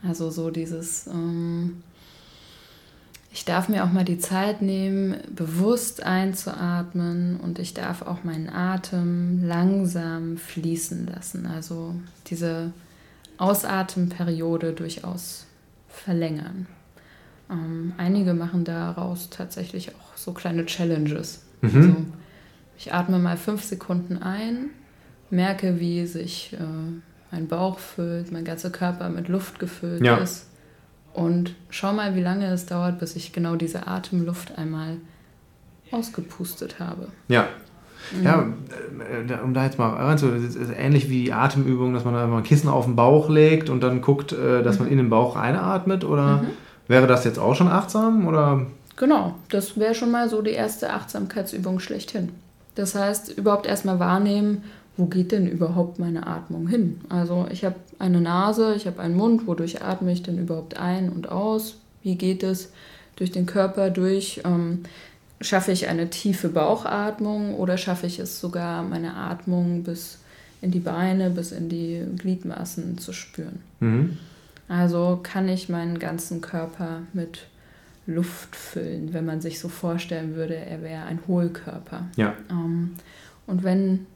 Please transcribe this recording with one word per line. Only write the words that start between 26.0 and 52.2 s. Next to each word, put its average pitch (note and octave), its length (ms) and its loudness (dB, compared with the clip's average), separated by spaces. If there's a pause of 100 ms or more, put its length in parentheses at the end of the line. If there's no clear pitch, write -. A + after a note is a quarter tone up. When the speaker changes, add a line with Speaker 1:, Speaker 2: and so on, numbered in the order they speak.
Speaker 1:
sich, F3 460 -8
äh, - 40 -14 (720)
mein E3 160 -6
Bauch F#3 320 -2
füllt, F3 520 -6
mein E3 140 -8
ganzer E3+ 240 -6
Körper F3+ 400 -2
mit F3 200 -4
Luft F#3+ 300 -2
gefüllt E3+ 440 -4
Speaker 2:
Ja. F3+ 140 8
Speaker 1:
ist. - 300 -4 (680)
Und F3 420 0 (140)
schau G3 240 -4
mal, G#3 220 -2
wie F#3 60 2
lange F#3 260 0
es F3+ 180 0
dauert, F3 340 -2
bis E3 160 -6
ich - 180 -10
genau E3+ 220 0
diese E3+ 320 -4
Atemluft F3 680 -4
einmal D#3+ 400 -6 (960)
ausgepustet - 880 -8
habe. E3+ 280 -8 (200)
Speaker 2:
Ja. A#2+ 200 4 (720)
Speaker 1:
Mhm. F#3 60 0
Speaker 2:
Ja, E3 180 8
äh, - 840 -6
da, B2+ 140 -4
um B2+ 120 0
da C3 120 2
jetzt C3+ 120 -2
mal A2+ 160 4
reinzu-, C3+ 380 4
das A#2+ 240 -2
ist A#2 220 -4
ähnlich C3+ 320 4
wie B2+ 160 2
die B2+ 80 0
Atemübung, B2+ 600 4
dass B2 120 0
man A#2+ 100 2
einfach A#2 220 2
ein A2 60 2
Kissen D3 260 6
auf C3 160 4
den B2 100 2
Bauch D3 340 8
legt D#3 400 8
und B2+ 120 2
dann B2+ 200 4
guckt, C#3 300 4
äh, B2+ 320 4
dass A2 160 4
man - 80 2
Speaker 1:
Mhm. C#3 60 2
Speaker 2:
in C#3 40 6
den B2 120 6
Bauch A2+ 260 6
reinatmet, F#3 680 2
oder C#3+ 340 4
Speaker 1:
Mhm. C#3+ 100 2 (400)
Speaker 2:
wäre B2+ 200 10
das B2 180 6
jetzt A2+ 140 2
auch B2+ 160 4
schon F3+ 120 6
achtsam, G3+ 600 4
oder? D3 380 4 (300)
Speaker 1:
Genau, A3+ 400 4 (140)
das G3+ 280 -2
wäre A3 180 2
schon A#3 160 0
mal A#3+ 180 2
so A3 120 0
die G#3+ 100 0
erste A3 420 -2
Achtsamkeitsübung F#3+ 840 -4
schlechthin. F3+ 500 -6 (460)